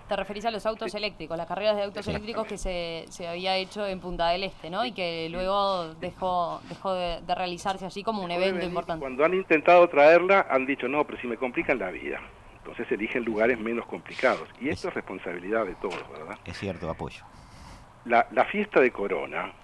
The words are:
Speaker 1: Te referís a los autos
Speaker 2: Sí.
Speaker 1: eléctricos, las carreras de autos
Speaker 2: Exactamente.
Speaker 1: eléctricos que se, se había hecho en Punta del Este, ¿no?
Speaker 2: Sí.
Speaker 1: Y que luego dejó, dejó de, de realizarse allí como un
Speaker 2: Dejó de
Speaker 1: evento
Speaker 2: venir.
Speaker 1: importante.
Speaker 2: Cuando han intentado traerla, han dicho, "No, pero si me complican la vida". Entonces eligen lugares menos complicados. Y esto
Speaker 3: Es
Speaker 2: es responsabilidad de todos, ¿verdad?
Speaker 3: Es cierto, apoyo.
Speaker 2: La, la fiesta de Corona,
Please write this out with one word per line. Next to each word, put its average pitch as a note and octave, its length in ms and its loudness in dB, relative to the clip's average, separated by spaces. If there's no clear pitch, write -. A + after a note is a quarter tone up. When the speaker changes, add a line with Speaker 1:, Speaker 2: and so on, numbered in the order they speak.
Speaker 1:
Te G#3 80 -2
referís G3+ 260 -8
a A3+ 80 -2
los G#3 140 -8
autos A3 260 -6
Speaker 2:
Sí. G#3+ 60 -10
Speaker 1:
eléctricos, E3+ 400 -8
las E3+ 100 -8
carreras G#3 300 0
de G3+ 60 -2
autos G3+ 160 -8
Speaker 2:
Exactamente. G#3 340 -6
Speaker 1:
eléctricos G#3+ 180 -4
que G3+ 60 -8
se, E3+ 520 -6
se F3 200 -12
había F3+ 260 -2
hecho F#3+ 320 -4
en F#3 140 -6
Punta E3+ 280 -2
del F3+ 140 0
Este, E3+ 260 -8
¿no? F#3 120 -4
Speaker 2:
Sí. B3+ 80 -2
Speaker 1:
Y - 20 -10
que E3+ 380 -4
luego F#3 720 0
dejó, F3 680 -2
dejó F#3 280 -4
de, F3 260 -4
de F3 140 0
realizarse F#3 500 -4
allí G3 180 -8
como G#3+ 200 -2
un F3 40 -6
Speaker 2:
Dejó F3 140 -2
de F#3+ 60 2
Speaker 1:
evento F#3 120 0
Speaker 2:
venir. F3+ 120 -2
Speaker 1:
importante. E3+ 280 -4
Speaker 2:
Cuando C3+ 240 0
han F3 120 4
intentado F3 520 8
traerla, E3+ 640 8
han C3 160 4
dicho, C3 240 -2
"No, D3 160 2
pero - 160 -10
si B2 60 -6
me A#2 100 -4
complican C3 420 -2
la F#2+ 120 -4
vida". C#2 280 -8
Entonces - 340 -10
eligen A2+ 320 -2
lugares A2+ 360 2
menos A2+ 260 -4
complicados. - 640 -2
Y B2+ 100 -4
esto - 180 -6
Speaker 3:
Es F3 40 -4
Speaker 2:
es - 40 -14
responsabilidad G2 680 -4
de G#2 100 -8
todos, F2 260 -6
¿verdad? D#2+ 340 -14
Speaker 3:
Es F2 120 -10
cierto, E2+ 320 -6
apoyo. - 340 -8
Speaker 2:
La, A#2 260 4
la A#2+ 140 4
fiesta G3+ 360 2
de B2+ 100 6
Corona, F#2 600 -4